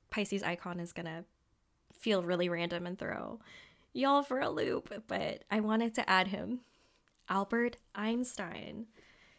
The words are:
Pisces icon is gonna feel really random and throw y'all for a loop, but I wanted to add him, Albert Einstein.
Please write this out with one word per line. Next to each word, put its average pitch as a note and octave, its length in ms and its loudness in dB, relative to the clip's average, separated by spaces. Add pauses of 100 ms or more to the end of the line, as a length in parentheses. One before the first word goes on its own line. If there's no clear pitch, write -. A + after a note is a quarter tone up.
(100)
Pisces G3+ 320 -2
icon F3 360 -4
is E3+ 140 -6
gonna E3+ 320 -8 (720)
feel G3+ 280 2
really F3 280 2
random F3 360 -2
and F#3 120 -6
throw - 420 -6 (540)
y'all C#4 280 4
for C4+ 180 0
a - 100 0
loop, - 560 -2
but - 440 -2
I G#3+ 100 2
wanted A3 340 2
to - 160 0
add F#3 180 6
him, G#3 320 -4 (680)
Albert A3+ 480 2 (160)
Einstein. A3 920 -4 (500)